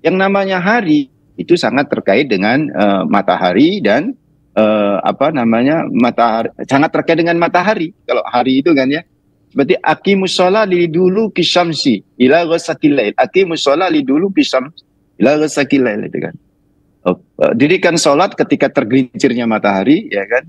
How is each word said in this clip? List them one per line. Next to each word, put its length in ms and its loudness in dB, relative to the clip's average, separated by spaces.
Yang 180 2
namanya 400 0
hari 480 0
itu 240 0
sangat 320 -2
terkait 400 0
dengan, 380 0
eh, 420 0
matahari 720 2
dan, 320 0
eh, 480 2
apa 320 -2
namanya, 540 0
matahari, 640 0
sangat 260 0
terkait 240 0
dengan 220 0
matahari. 500 0
Kalau 160 -2
hari 400 0
itu 80 0
kan 160 2
ya, 160 -2
seperti 320 0
aqimus 540 0
sholat 340 2
li 160 2
dulu 480 0
kisamsi 720 -2
ila 240 4
ghasaqil 460 -2
lail. 260 0
Aqimus 480 0
sholat 240 0
li 160 0
dulu 240 0
kisam 400 -2
ila 240 2
ghasaqil 400 -2
lail 240 -4
itu 160 -8
kan. 120 -10
Oh, 140 -2
eh, 160 2
dirikan 400 2
sholat 400 0
ketika 320 0
tergelincirnya 800 -2
matahari, 580 0
ya 220 -6
kan 200 0